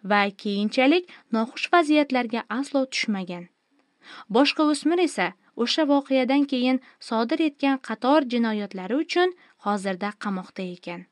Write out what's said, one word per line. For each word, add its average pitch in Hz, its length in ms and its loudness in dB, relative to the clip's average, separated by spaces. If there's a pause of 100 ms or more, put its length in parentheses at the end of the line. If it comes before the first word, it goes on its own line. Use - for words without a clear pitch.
va 202 260 0
keyinchalik 220 840 0 (140)
noxush 226 420 -4
vaziyatlarga 294 760 2
aslo 269 380 -2
tushmagan. 185 600 -6 (800)
Boshqa 254 380 2
o'smir 302 360 2
esa 277 280 0 (260)
o'sha 240 320 0
voqeadan 277 600 2
keyin 262 360 0 (160)
sodir 233 420 -2
etgan 285 380 0
qator 262 460 0
jinoyatlari 214 720 -4
uchun 349 400 0 (200)
hozirda 196 580 -4
qamoqda 190 500 -8
ekan. 175 380 -10 (100)